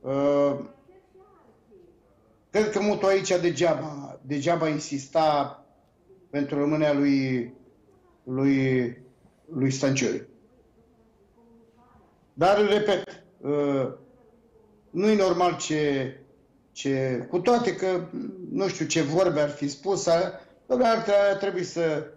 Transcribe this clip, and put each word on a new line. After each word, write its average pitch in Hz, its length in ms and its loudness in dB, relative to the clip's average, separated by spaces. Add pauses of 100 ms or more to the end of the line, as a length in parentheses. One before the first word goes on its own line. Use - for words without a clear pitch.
Uh, 143 580 2 (1900)
cred 208 200 0
că 196 100 -2
Mutu 196 260 0
aici 190 340 2
degeaba, 151 840 -2
degeaba 156 460 -2
insista 147 960 -2 (680)
pentru 143 280 -4
rămânerea 151 360 2
lui, 135 600 0 (680)
lui, 131 760 0 (540)
lui 135 180 0
Stăncioiu. - 560 -2 (2000)
Dar, 185 240 4 (120)
repet, 208 560 0 (160)
uh, 143 520 0 (1000)
nu-i 208 260 2
normal 180 400 2
ce, 139 580 -2 (580)
ce, 131 580 -2
cu 180 80 -2
toate 233 360 2
că, - 120 -4 (640)
nu 185 160 -2
știu 165 200 -4
ce 160 160 0
vorbe 156 380 0
ar 147 100 0
fi 143 180 -6
spus, - 380 -4
ar, 170 340 0 (240)
dom'le, 247 320 2
ar 226 60 -2
tre-, 202 280 4
ar 196 60 0
trebui 196 260 -4
să 165 440 -2 (100)